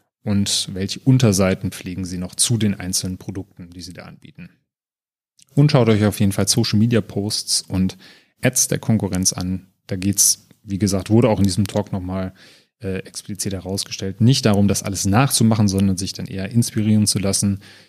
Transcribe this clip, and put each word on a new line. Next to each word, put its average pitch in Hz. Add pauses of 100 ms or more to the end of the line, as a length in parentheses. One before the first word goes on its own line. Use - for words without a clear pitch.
(240)
und 101
welche 95
Unterseiten 98
pflegen 92
sie 90
noch 90
zu -
den 104
einzelnen 92
Produkten, 95
die 87
sie 87
da 87
anbieten. - (1040)
Und 147
schaut 117
euch 107
auf 101
jeden 98
Fall 98
Social 113
Media 113
Posts -
und 92 (440)
Ads -
der 92
Konkurrenz 95
an. 92 (200)
Da 98
geht's, - (160)
wie 98
gesagt, 95
wurde 117
auch 104
in 98
diesem 95
Talk -
nochmal, 92 (480)
äh, 95
explizit -
herausgestellt, 95
nicht 110
darum, 101
das 98
alles 98
nachzumachen, 110
sondern 95
sich 92
dann 98
eher 95
inspirieren 107
zu 104
lassen, 98 (300)